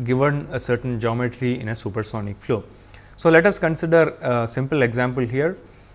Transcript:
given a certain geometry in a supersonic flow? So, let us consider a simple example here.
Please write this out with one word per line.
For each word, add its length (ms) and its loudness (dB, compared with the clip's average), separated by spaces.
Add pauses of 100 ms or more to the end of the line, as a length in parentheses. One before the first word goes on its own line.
given 480 2
a 80 -4
certain 400 -2
geometry 640 -2
in 80 -8
a 80 -4
supersonic 640 -6
flow? 260 -2 (520)
So, 120 0
let 160 8
us 140 2
consider 640 2
a 260 0
simple 320 -2
example 460 0
here. 320 -2 (360)